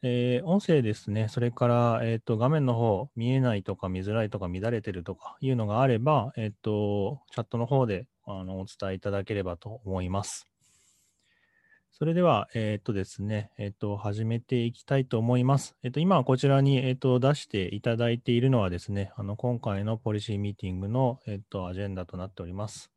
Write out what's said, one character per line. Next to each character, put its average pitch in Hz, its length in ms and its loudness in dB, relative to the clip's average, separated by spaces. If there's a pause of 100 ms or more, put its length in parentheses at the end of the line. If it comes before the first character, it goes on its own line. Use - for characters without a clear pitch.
え 123 420 2
ー、 - 20 -6
音 180 140 4
声 160 220 4
で 107 120 2
す - 160 -8
ね、 110 200 0
そ - 100 -4
れ 120 120 0
か 123 160 0
ら、 120 360 4
え 113 120 0
ー - 20 -2
っ - 20 -2
と、 113 180 -2
画 120 120 2
面 151 160 2
の 123 80 2
方、 117 420 2
見 117 160 -2
え 135 80 2
な 127 160 2
い 98 80 -4
と 98 140 -6
か 98 100 -6
見 92 160 -4
づ 104 100 -4
ら 113 120 0
い 104 40 -4
と 104 120 -6
か 90 80 -4
乱 90 100 -6 (140)
れ 110 80 -2
て 104 100 -8
る 87 140 -8
と - 100 -8
か - 240 -18
い 135 100 -2
う 127 60 2
の 113 120 0
が 107 140 0
あ 139 60 6
れ 117 120 4
ば、 131 360 2
え 113 120 -4
ー 104 40 -4
っ - 100 -14
と、 104 600 -2 (100)
チ - 80 -6
ャ 117 40 -4
ッ - 40 -10
ト 120 100 -6
の 117 80 -2
方 135 200 2
で、 104 240 -4 (160)
あ 95 180 -8
の、 95 160 -8
お 95 60 -8
伝 95 260 -8
え - 40 -4
い 92 40 -8
た 101 120 -6
だ 98 120 -2
け 110 100 -6
れ 101 100 -2
ば 90 120 -4
と 107 300 -14
思 95 160 -4
い 90 80 -4
ま 98 160 -2
す。 - 200 -14 (1500)
そ - 60 -4
れ 165 100 0
で 175 80 2
は、 139 320 4
え 107 220 0
ー 101 40 -4
っ - 40 -20
と - 80 -4
で 98 140 0
す - 180 -10
ね、 - 340 -4
え 104 100 -6
ー 101 40 -6
っ - 20 -12
と、 104 220 -4
始 104 300 -4
め 117 160 -2
て 120 240 -2
い 120 80 -2
き - 100 -20
た 139 140 0
い 135 80 2
と 123 120 -2
思 120 200 4
い 123 80 4
ま 135 140 6
す。 - 220 -14
え 131 60 -6
ー 123 40 -4
っ - 20 -12
と、 147 80 0
今 175 240 4
こ 131 100 4
ち 139 140 2
ら 139 100 6
に、 139 180 6
え 127 140 0
ー 127 40 0
っ - 20 -10
と、 127 240 4
出 139 140 4
し - 120 -12
て 95 260 -2
い 104 60 -6
た 117 160 0
だ 117 140 2
い 120 100 0
て 123 140 0
い 120 80 4
る 131 80 4
の 127 100 4
は 95 100 2
で 90 100 -4
す - 120 -10
ね、 98 240 -4
あ 107 80 -8
の、 101 140 -6
今 123 240 -2
回 101 240 -2
の 113 120 -2
ポ 110 140 -4
リ 104 80 -2
シ 107 140 -6
ー 101 60 -2
ミ 101 160 -4
ー - 20 -20
テ 101 100 -8
ィ 92 80 -4
ン 90 60 -6
グ 98 80 -6
の、 123 360 0
え 107 100 -8
ー 98 40 -8
っ 101 100 -16
と、 92 180 -8
ア 90 60 -8
ジ 92 60 -8
ェ 101 80 -6
ン 98 80 -6
ダ 92 100 -8
と 90 120 -14
な 90 100 -8
っ - 20 -12
て - 120 -16
お 87 60 -10
り 87 40 -10
ま 101 160 -8
す。 - 300 -16